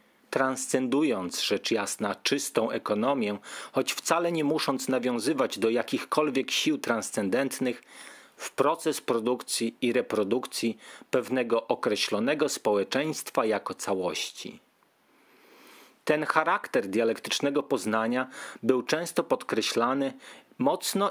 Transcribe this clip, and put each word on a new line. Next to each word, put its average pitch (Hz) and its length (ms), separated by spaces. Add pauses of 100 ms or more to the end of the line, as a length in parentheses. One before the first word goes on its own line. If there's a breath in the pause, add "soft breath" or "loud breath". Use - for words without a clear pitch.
(300 soft breath)
transcendując, 131 1120
rzecz - 300
jasna, 101 440
czystą - 560
ekonomię, 110 680 (340 loud breath)
choć - 200
wcale 170 400
nie 160 120
musząc 143 440
nawiązywać 123 680
do 110 120
jakichkolwiek 131 800
sił 156 280
transcendentnych, 120 1040 (540 loud breath)
w - 140
proces 151 500
produkcji 117 840
i 120 100
reprodukcji 117 840 (320 loud breath)
pewnego 120 560
określonego 123 800
społeczeństwa 123 1000
jako 101 280
całości. - 840 (1400 loud breath)
Ten 151 200
charakter 156 640
dialektycznego 113 720
poznania 117 640 (340 loud breath)
był 123 200
często 165 420
podkreślany 131 880 (460 loud breath)
mocno 190 520